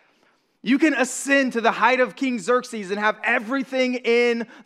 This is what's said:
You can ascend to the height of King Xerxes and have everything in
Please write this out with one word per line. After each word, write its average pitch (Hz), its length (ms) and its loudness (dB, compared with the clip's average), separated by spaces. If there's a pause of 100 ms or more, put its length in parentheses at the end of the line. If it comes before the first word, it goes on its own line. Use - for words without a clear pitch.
(640)
You 240 140 2
can 311 160 2
ascend 262 600 0
to 226 80 -4
the 214 100 4
height 240 280 2
of 240 160 0
King 254 240 -2
Xerxes 214 500 -4
and 202 100 -4
have 208 240 0
everything 247 720 -2
in 233 520 0 (180)